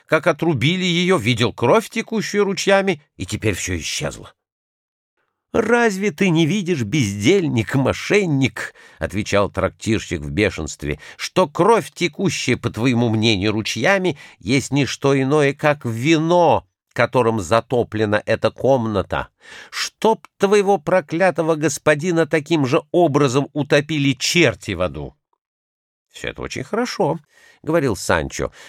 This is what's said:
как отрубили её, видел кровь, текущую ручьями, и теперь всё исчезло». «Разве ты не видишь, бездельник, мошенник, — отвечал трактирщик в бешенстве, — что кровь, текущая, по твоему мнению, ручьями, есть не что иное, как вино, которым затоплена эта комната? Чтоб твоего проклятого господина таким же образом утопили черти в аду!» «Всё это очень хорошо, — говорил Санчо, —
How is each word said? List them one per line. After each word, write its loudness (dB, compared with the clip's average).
как 0
отрубили 0
её, 2
видел 0
кровь, 2
текущую -2
ручьями, 0
и -12
теперь -4
всё -6
исчезло». -8
«Разве 2
ты 0
не 4
видишь, -2
бездельник, 0
мошенник, — 0
отвечал -2
трактирщик -4
в -8
бешенстве, — -4
что 0
кровь, 2
текущая, -2
по -4
твоему 0
мнению, 2
ручьями, 0
есть -2
не 2
что 0
иное, 0
как -2
вино, 2
которым 0
затоплена 0
эта 0
комната? -2
Чтоб -2
твоего 2
проклятого 0
господина 0
таким 0
же 0
образом 2
утопили 0
черти 0
в -2
аду!» -6
«Всё -12
это -10
очень -8
хорошо, — -2
говорил 0
Санчо, — -2